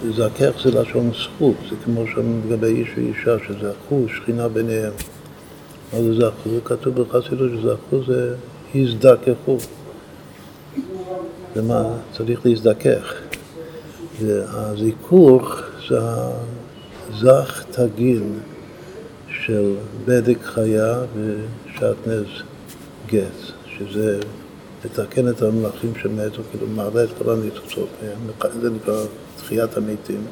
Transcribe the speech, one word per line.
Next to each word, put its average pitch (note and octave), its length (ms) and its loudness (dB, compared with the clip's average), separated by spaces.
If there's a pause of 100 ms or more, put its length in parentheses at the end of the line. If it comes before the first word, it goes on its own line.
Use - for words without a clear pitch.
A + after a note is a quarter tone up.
לזכך A2+ 480 2 (120)
זה C3 80 6 (100)
לשון A#2 320 2
זכות, - 420 2 (140)
זה G#2+ 140 -4
כמו A#2 200 0 (120)
שם A#2 320 0
לגבי A2+ 200 2
איש A#2 200 2 (100)
ואישה, A#2+ 380 0 (120)
שזכו G#2+ 580 -2 (100)
שכינה A#2 320 -2
ביניהם. A2 440 0 (1000)
מה A2+ 80 2
זה A2+ 120 4
זכו? A2 360 2
זה A#2 140 0
כתוב B2 380 0
בחסידות B2 500 2
שזכו A#2 520 0
זה B2 320 0 (400)
הזדככו. B2 840 6 (2000)
זה A2 60 0
מה? A2+ 220 2 (340)
צריך A#2 280 -2
להזדכך. A2+ 680 4 (1080)
והזיכוך A2 1400 6 (280)
זה B2 100 2 (1120)
הזך B2+ 600 6
תגין A2 680 2 (1080)
של G2+ 300 2 (300)
בדק B2 380 4
חיה A2 520 2 (200)
ושעטנז G#2+ 1120 -2 (840)
גט, G#2 160 2 (540)
שזה G2+ 420 0 (680)
לתקן B2 440 0
את A2+ 120 -2
המלאכים A2 600 0
שמתו, G#2+ 400 -4 (100)
כאילו G#2+ 160 -6
מעלה G#2+ 360 0
את A2 140 2
כל - 160 0
הניצוצות - 560 -4 (140)
מהם, A2 480 -6 (100)
זה A#2+ 80 0
נקרא G#2+ 340 -2 (340)
תחיית A2 400 -2
המתים G#2+ 540 -6